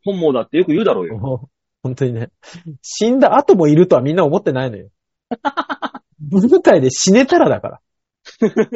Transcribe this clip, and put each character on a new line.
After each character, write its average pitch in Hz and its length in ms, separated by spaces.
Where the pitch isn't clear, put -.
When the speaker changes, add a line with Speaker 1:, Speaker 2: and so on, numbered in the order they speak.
Speaker 1:
本 196 140
望 156 120
だ 120 100
っ - 80
て 147 80
よ 180 80
く 160 80
言 190 80
う - 20
だ 170 100
ろ 92 120
う - 20
よ。 117 420
Speaker 2:
<laughs> - 160
本 127 140
当 135 100
に 123 80
ね。 113 160
死 - 280
ん 269 60
だ 262 180
後 285 200
も 165 120
い 147 80
る 180 120
と 175 80
は 123 80
み 147 100
ん - 20
な 180 100
思 147 120
っ - 60
て 156 80
な 131 120
い 131 60
の 107 80
よ。 98 120
<laughs> - 920
舞 254 300
台 202 200
で 131 100
死 - 200
ね 254 140
た 339 140
ら 220 100
だ 104 100
か - 100
ら。 - 120